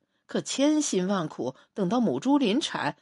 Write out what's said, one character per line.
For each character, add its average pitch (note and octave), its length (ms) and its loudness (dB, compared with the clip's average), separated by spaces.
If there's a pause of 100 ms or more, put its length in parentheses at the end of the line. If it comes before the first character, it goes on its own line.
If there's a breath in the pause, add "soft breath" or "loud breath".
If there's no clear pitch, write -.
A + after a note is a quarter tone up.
(280)
可 F#3+ 140 -4
千 D4+ 400 2
辛 F#3 240 0
万 F#3 240 -2
苦， B2+ 260 -6 (200 soft breath)
等 F#3+ 120 -2
到 A#3 120 0
母 D3+ 200 2
猪 C#4 200 4
临 A#3 200 2
产， - 420 -4